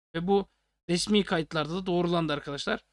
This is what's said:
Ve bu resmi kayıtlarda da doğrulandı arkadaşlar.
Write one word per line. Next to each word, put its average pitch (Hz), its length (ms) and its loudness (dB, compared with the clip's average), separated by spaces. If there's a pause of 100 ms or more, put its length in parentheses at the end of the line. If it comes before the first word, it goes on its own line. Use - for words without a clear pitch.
(140)
Ve 170 120 -4
bu 196 220 2 (400)
resmi 190 360 2
kayıtlarda 160 500 -2
da 190 120 -4
doğrulandı 175 460 0
arkadaşlar. 143 600 -6